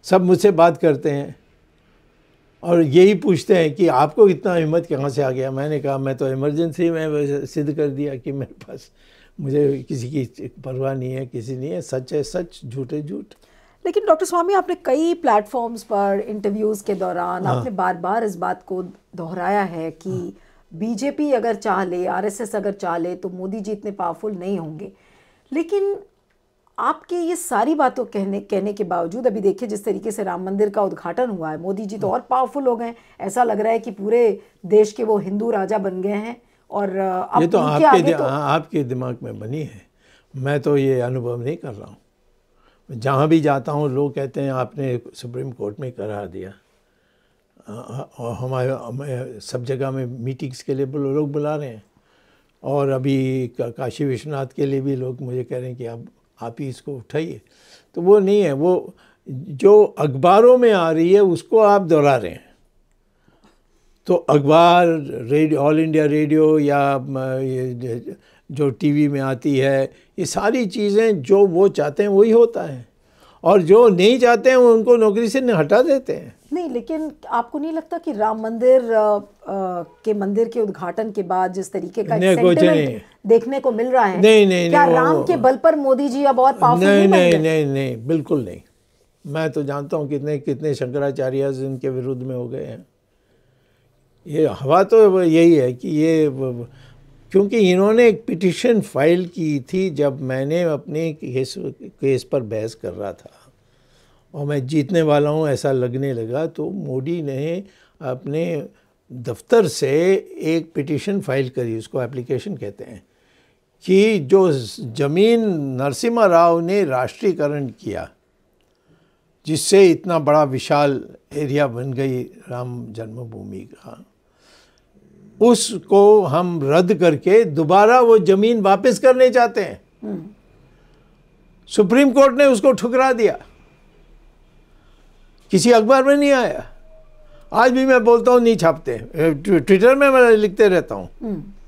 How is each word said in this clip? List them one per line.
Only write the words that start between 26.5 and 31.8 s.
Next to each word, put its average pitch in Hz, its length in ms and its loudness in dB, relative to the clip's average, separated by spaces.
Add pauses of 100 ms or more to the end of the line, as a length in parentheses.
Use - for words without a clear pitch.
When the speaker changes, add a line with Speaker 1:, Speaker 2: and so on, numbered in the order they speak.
Speaker 2:
आपके 311 360 -4
ये 349 200 -4
सारी 262 380 -2
बातों 262 300 -2
कहने, 196 360 -6
कहने 202 320 -4
के 208 120 -6
बावजूद, 175 420 -6
अभी 220 140 -2
देखिए 196 280 -2
जिस 202 160 -10
तरीके 196 260 -6
से 208 120 -8
राम 185 200 -8
मंदिर 202 260 -2
का 208 140 -4
उद्घाटन 190 480 -4
हुआ 160 200 -8
है, 156 100 -10
मोदी 196 260 -8